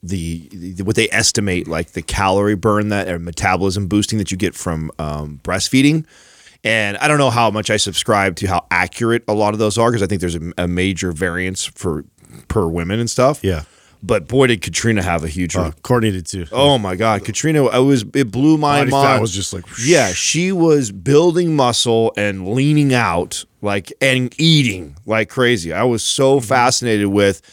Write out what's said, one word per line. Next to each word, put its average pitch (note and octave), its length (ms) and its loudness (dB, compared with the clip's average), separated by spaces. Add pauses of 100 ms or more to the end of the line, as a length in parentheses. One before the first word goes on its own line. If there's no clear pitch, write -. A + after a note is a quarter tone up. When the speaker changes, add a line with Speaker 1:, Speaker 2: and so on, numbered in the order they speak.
Speaker 1:
the, E2 480 -6
the, F2+ 320 -12
what G#2+ 100 0
they A2+ 160 2
estimate, G2 560 0
like, E2 260 -4
the F2 100 -8
calorie G2+ 520 0
burn G#2 360 0
that, G2 180 -2
or F2 100 -4
metabolism F#2 680 -2
boosting G#2 300 0
that G2 120 -4
you F#2+ 60 -6
get F#2 180 -4
from, D#2+ 460 -6
um, D2+ 420 -8
breastfeeding. C3+ 640 2 (600)
And G#2+ 340 0
I D3+ 100 0
don't D3+ 100 4
know C3+ 120 4
how A#2 200 2
much G#2+ 200 -4
I G#2+ 60 2
subscribe G2 600 0
to G2 100 -6
how F2+ 240 -2
accurate A2+ 580 0
a A2 40 0
lot G#2 220 2
of G#2+ 60 -4
those G#2+ 180 0
are, A#2 140 4
'cause A2 100 0
I G2 40 0
think F2+ 140 -2
there's E2+ 160 -4
a, E2+ 220 -8
a F2+ 100 -2
major F2+ 440 -2
variance F2+ 520 -4
for, D#2 400 -6 (440)
per G2 180 -2
women E2+ 320 -4
and A#2 100 -2
stuff. B2+ 340 0
Speaker 2:
Yeah. F2 200 -2 (380)
Speaker 1:
But F#2+ 280 -2
boy, C3 180 4
did A2+ 160 0
Katrina G#2 400 -2
have E2+ 220 -2
a E2 40 -4
huge F2 280 -4
Speaker 2:
Uh, F#2 80 0
Speaker 1:
re- D#2 80 -6 (100)
Speaker 2:
Courtney A2+ 300 0
did F#2 120 -6
too. F2+ 280 -8
Speaker 1:
Oh C#3 260 4
my F#2+ 160 -2
God, G#2 300 0
Katrina, D3+ 400 0
I B2 160 2
was, C3+ 240 2 (100)
it C#3 160 0
blew C#3+ 260 2
my C#3+ 260 2
Speaker 2:
Body C3+ 100 0
fat C#3 100 4
Speaker 1:
mind. C3+ 180 4
Speaker 2:
was G#2+ 120 -2
just F#2+ 200 -6
like, F#2 120 -10 (200)
Speaker 1:
Yeah, C3 280 4
she F3+ 400 -2
was D3+ 400 2
building D#3 640 2
muscle A#2 600 2
and G2 380 -4
leaning C#3+ 400 2
out, F#2 500 -2 (160)
like, G2+ 400 -4
and B2+ 380 0
eating A#2 560 2 (100)
like A2 240 -2
crazy. A#2 440 0
I F#2+ 100 -2
was A#2+ 220 0
so C#3 320 2
Speaker 2:
Mm-hmm. B2 100 -2
Speaker 1:
fascinated A#2+ 640 2
with G2 340 2 (100)